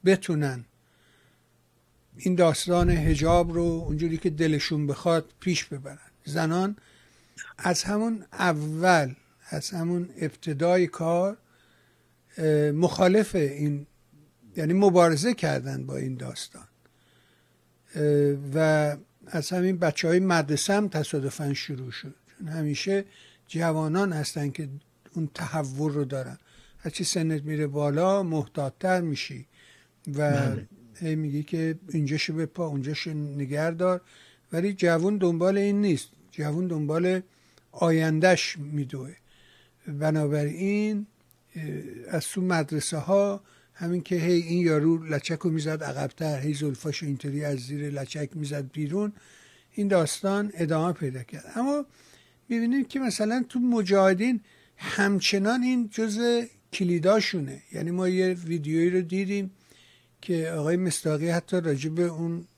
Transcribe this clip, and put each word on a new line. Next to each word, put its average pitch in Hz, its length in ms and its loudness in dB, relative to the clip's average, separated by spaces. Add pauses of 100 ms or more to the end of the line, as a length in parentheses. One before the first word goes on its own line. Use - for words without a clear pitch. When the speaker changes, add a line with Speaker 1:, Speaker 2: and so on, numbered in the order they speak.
Speaker 1:
بتونن 151 600 2 (1500)
این 185 180 0
داستان 175 560 4
حجاب 165 600 4
رو 170 100 0
اونجوری 165 540 -2
که 170 140 0
دلشون 156 560 0
بخواد 160 540 0
پیش 175 240 0
ببرن. - 460 -14 (140)
زنان 165 520 0 (840)
از 180 240 0
همون 214 500 -2
اول، 156 840 2 (340)
از - 220 -6
همون 175 460 -2
ابتدای 165 680 0
کار، 170 500 -2 (1000)
اه، 151 340 2
مخالف 185 640 4
این، 147 520 0 (720)
یعنی 160 160 0
مبارزه 175 600 6
کردن 135 520 -4
با 135 100 -8
این 135 200 -4
داستان، - 520 -14 (1300)
اه، 156 80 -2 (520)
و 151 420 2 (300)
از 156 240 -4
همین 185 280 0
بچه‌های 170 420 2
مدرسه 165 540 2
هم 208 140 2
تصادفاً 143 680 -4
شروع 131 360 -10
شد، 135 240 -14 (240)
چون 170 100 -10
همیشه 160 560 -2 (420)
جوانان 165 680 0
هستن 147 380 -4
که 143 180 -8 (460)
اون 160 200 -4
تحول 147 580 -4
رو 147 120 0
دارن. 131 340 -8 (400)
هرچی - 260 -6
سنت 160 380 -2
میره 151 240 -2
بالا 147 560 0
محتاط‌تر 160 800 -2
می‌شی 143 460 -6 (640)
و 147 240 0
Speaker 2:
بله. 113 360 0 (260)
Speaker 1:
هی 160 220 -4
میگی 151 260 -2
که 160 360 -2 (100)
اینجاشو 151 440 -2
بپا، 160 340 -4
اونجاشو 147 440 -4
نگه 147 600 -4
دار، 180 300 0 (520)
ولی 180 200 0
جوون 180 460 2
دنبال 185 400 2
این 202 220 2
نیست، 185 280 2 (220)
جوون 151 360 -2
دنبال 170 560 0 (500)
آیندهش 160 880 4
میدوه. 147 560 -6 (720)
بنابراین، 156 1200 0 (480)
اه، 160 100 -8 (440)
از 160 200 -4
تو - 120 -6
مدرسه 165 580 -2
ها 196 420 0 (340)
همین 175 280 -4
که 185 140 -2
هی 170 260 2
این 170 160 0
یارو 160 460 4
لچک 156 340 -4
رو 175 120 -2
می‌زد 156 320 -2
عقب‌تر، 139 580 -4
هی 147 140 -2
زلفاشو 143 520 -4
اینطوری 143 380 -4
از 143 140 -2
زیر 143 320 -8
لچک 139 440 -8
می‌زد 143 380 -6
بیرون، 175 400 -2 (600)
این 202 160 -2
داستان 196 640 0
ادامه 165 380 0
پیدا 131 300 -6
کرد. - 340 -16
اما 277 300 0 (640)
می‌بینیم 233 360 0
که - 160 -6
مثلاً 240 480 0
تو - 100 -4
مجاهدین 214 800 4 (360)
همچنان 202 840 2
این 247 260 2
جزء 226 540 0 (300)
کلیداشونه. 175 920 2 (100)
یعنی 160 180 -4
ما 185 180 0
یه 185 260 2
ویدیویی 165 560 0
رو 185 100 2
دیدیم 190 500 -2 (720)
که 165 300 -2
آقای 160 260 0
مصداقی 165 520 0
حتی 170 320 0
راجع 156 300 -2
به 165 120 0
اون 170 440 -4 (120)